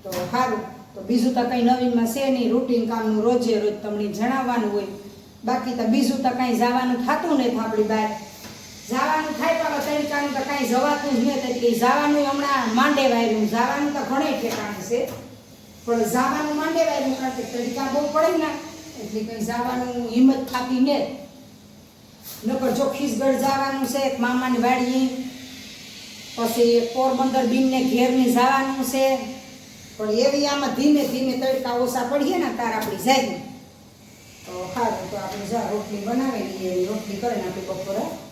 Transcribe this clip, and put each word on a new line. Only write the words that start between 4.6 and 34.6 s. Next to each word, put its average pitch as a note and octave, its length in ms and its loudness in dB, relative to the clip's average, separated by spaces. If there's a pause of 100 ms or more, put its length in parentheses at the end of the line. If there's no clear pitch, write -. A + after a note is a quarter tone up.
હોય. G3+ 200 -2 (540)
બાકી B3 340 -2
તો A3+ 40 0 (100)
બીજું - 320 2
તો B3 120 4
કાંઈ B3 240 0
જવાનું B3 440 2
થતું D#4 320 2
નથી A#3+ 220 0
આપણી G#3+ 340 0
બહાર. G#3+ 180 0 (760)
જવાનું D4+ 500 0
થાય E4 220 2
પણ D4+ 180 0
હવે D4 220 -2
તડકાનું C#4+ 360 -2
તો C4+ 120 -2
કાંઈ C#4 240 0
જવાતું C#4+ 420 2
જ A3+ 60 2
નથી, C4 320 0
એટલે A#3+ 260 2
જવાનું C#4+ 500 4
હમણાં C4+ 480 0
માંડે C#4 360 4
વાયરું, G#3+ 420 2
જવાનું C#4 400 0
તો C4 140 -2
ઘણે C#4+ 280 0
ઠેકાણે G#3+ 520 -4
છે, A#3+ 100 0 (840)
પણ A3+ 180 2 (100)
જવાનું D4 460 0
માંડે D#4+ 300 0
વાયરું, C4+ 300 0
કારણ C4 180 -4
કે A#3 140 -4
તડકા A#3+ 420 -4
બહુ D4 80 2 (120)
પડે E4 240 2
ને, D#4 120 0 (520)
એટલે G#3 240 -6
કંઈ A3 240 -6
જવાનું B3 640 -2
હિંમત C4 280 6 (100)
થતી B3+ 300 0
નથી. C#4+ 220 2 (1400)
નકર B3+ 300 0
જો C#4 80 2 (100)
ખીસગઢ C4 480 0
જવાનું C4+ 480 0
છે C#4 160 0
એક C4+ 120 0
મામાની B3 460 0
વાડીએ, B3+ 380 2 (1300)
પછી A#3 440 4
એક - 140 0
પોરબંદર C4 580 2
બીનને C4 280 2 (120)
ઘેરને B3+ 340 4 (100)
જવાનું C4+ 560 4
છે, C4+ 120 2 (960)
પણ G#3+ 280 0
એવી C#4+ 220 2
આમાં C#4 300 -2
ધીમે C#4+ 340 6
ધીમે B3+ 300 0
તડકા B3+ 420 0
ઓછા A#3+ 280 -2
પડીએ C#4+ 260 2
ને C#4+ 200 0
તાર A#3 160 -2
આપણે G#3+ 320 -2
જઈએ. A#3+ 300 4 (1120)
તો F3+ 80 -14 (200)